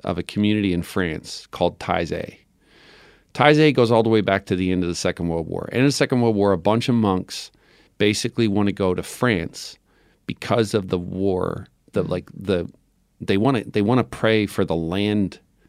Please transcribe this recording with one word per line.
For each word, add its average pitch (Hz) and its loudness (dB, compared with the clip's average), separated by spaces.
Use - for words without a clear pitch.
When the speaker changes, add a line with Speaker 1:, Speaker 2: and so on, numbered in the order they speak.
Speaker 1:
of 87 -4
a 87 -4
community 104 0
in 87 0
France - -6
called - -2
Taizé. 85 -4
Taizé 151 6
goes 120 4
all 117 6
the 113 0
way 110 4
back 98 0
to 98 0
the 92 0
end 90 0
of 87 -2
the 85 -4
Second 85 -4
World 82 -4
War. - -8
In 127 2
the 143 4
Second 131 0
World 113 2
War, 101 4
a 90 2
bunch 110 0
of 123 2
monks 101 0
basically 107 0
want 101 2
to 98 0
go 95 0
to 87 -4
France - -4
because - 0
of 95 -2
the 92 0
war. 90 -4
The, 98 -2
Speaker 2:
Mm. - -8
Speaker 1:
like, 90 -6
the, 95 -4
they 98 0
wanna, 123 0
they - -2
wanna 120 2
pray 110 0
for - -4
the 82 -2
land 98 -2